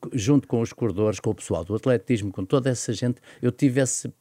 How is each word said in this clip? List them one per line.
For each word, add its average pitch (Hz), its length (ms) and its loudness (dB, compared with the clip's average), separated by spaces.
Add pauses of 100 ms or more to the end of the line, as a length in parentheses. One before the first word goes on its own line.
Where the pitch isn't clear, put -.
(100)
que - 80 -4
junto 131 280 4
com 117 140 0
os 117 120 -4
corredores, 104 460 0
com 113 120 -4
o 95 40 0
pessoal 82 300 -4
do 101 100 -4
atletismo, 113 560 0
com 95 140 -6
toda 135 260 0
essa 120 220 -4
gente, 123 280 -2 (220)
eu 123 80 2
tive 131 300 2
esse 127 280 -2 (120)